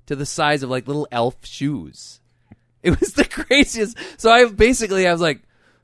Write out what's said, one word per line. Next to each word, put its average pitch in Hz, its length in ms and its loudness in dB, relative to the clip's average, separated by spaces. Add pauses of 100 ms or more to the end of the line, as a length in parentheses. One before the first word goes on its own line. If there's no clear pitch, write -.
to 143 100 -8
the 143 80 -6
size 147 380 -2
of, 127 80 -6
like, 127 180 -4
little 143 240 -6
elf 120 320 -4
shoes. - 760 -10 (600)
It - 160 2
was 381 140 -2
the 277 120 2
<laughs> - 40 -6
craziest. 233 720 0 (180)
So 220 140 2
I 240 160 6
basically, 208 600 2
I 175 60 4
was 170 80 0
like, 156 220 0 (420)